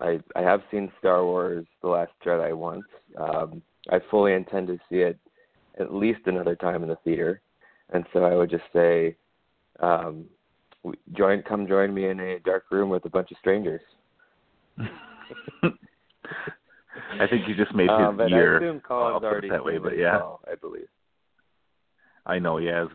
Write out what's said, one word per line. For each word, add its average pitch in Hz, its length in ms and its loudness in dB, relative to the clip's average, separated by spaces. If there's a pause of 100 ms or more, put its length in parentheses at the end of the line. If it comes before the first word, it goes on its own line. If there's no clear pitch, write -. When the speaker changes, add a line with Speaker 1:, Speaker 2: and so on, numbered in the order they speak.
Speaker 1:
I, 85 180 0 (160)
I 87 60 -2
have 95 200 4 (100)
seen 98 280 -4
Star 92 260 4
Wars: 87 400 -2 (160)
The 90 80 -4
Last 85 220 0 (140)
Jedi 82 300 0
once. 85 300 -8 (320)
Um, 80 440 -4 (280)
I 90 100 2 (100)
fully 101 240 4
intend 92 340 -2
to 90 100 -4 (120)
see 90 80 -2
it 87 200 2 (640)
at 92 140 -6
least 107 320 0
another 87 300 0
time 85 280 -4
in 80 60 -6
the 82 140 -4
theater, 85 380 -2 (500)
and 87 220 -2
so 90 100 2
I 90 120 4
would 87 140 2
just 85 220 -4
say, 85 440 4 (640)
um, 82 460 -2 (580)
w-, - 160 -10 (180)
join, 98 260 4
come 104 240 -4
join 98 260 2
me 95 160 -2
in 95 100 -4
a 92 200 -6
dark 92 320 -2
room 98 180 2
with 90 160 -2
a 85 40 -8
bunch 92 220 -4
of - 80 -20
strangers. 92 420 0 (960)
<laughs> - 0 - (2500)
Speaker 2:
I 101 80 4
think 104 200 0
you 107 80 -4
just 104 200 0
made 92 140 4
his 107 100 6
Speaker 1:
Uh, 104 120 4
but 104 180 2
Speaker 2:
year. 85 260 6
Speaker 1:
I - 20 6
assume 156 220 -2
Colin's 120 340 -2
Speaker 2:
I'll 90 60 0
put 110 60 -6
it 107 60 0
Speaker 1:
already 101 180 -4
Speaker 2:
that 80 140 -2
way, 80 100 -2
Speaker 1:
seen 80 100 -4
Speaker 2:
but - 100 -4
Speaker 1:
it, 78 60 -4
Speaker 2:
yeah. 87 200 2
Speaker 1:
so 82 200 -10 (100)
I 85 60 -8
believe. 82 320 -14 (1400)
Speaker 2:
I 92 140 -2
know 82 180 -2
he 85 100 -2
has, 85 280 -2